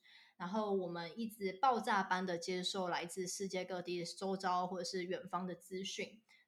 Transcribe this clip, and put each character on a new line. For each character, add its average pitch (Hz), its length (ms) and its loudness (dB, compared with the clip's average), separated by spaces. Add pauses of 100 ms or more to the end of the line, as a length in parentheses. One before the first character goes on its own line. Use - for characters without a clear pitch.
(360)
然 180 120 -4
后 208 240 2
我 185 160 4
们 170 300 -6
一 226 80 -2
直 196 260 -2
爆 247 260 6
炸 208 240 4
般 185 220 2
地 180 140 2
接 180 240 -2
受 185 260 0
来 156 160 0
自 180 220 -4
世 196 200 -4
界 185 160 -2
各 180 200 -4
地 175 200 -2
周 190 320 -2
遭 185 320 2
或 185 120 -4
者 165 60 -2
是 180 200 -2
远 180 240 -4
方 180 180 -2
的 175 80 -4
资 185 300 -8
讯。 - 380 -6 (260)